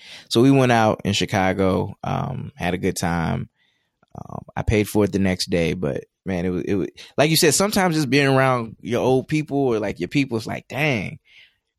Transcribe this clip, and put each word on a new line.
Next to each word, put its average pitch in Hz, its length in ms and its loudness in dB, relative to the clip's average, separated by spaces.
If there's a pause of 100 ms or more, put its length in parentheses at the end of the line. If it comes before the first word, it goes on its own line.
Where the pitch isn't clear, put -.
(300)
So 117 120 4
we 135 80 6
went 131 220 4
out 110 320 2
in 101 80 0
Chicago, 95 880 0
um, - 540 -6
had 87 180 -4
a 92 40 -4
good 95 180 -2
time. 87 520 -2 (680)
Um, - 280 -14 (120)
I - 60 -6
paid 104 260 2
for 104 160 2
it 95 80 0
the 98 60 0
next 92 320 0
day, 85 240 0
but 73 300 -4 (200)
man, 90 200 -4
it 92 60 -2
was, 90 140 -4
it 98 100 -2
was, 90 140 -2 (280)
like 156 140 2
you 160 60 2
said, 151 180 4
sometimes 196 400 2
just 151 160 -2
being 143 160 2
around 131 540 0
your 107 220 -2
old 131 260 2
people 147 300 -2
or, 123 200 0
like, 101 220 -6
your 87 80 -4
people, 135 300 -2
it's 104 80 -8
like, 80 220 -10
"Dang, 120 500 -4 (600)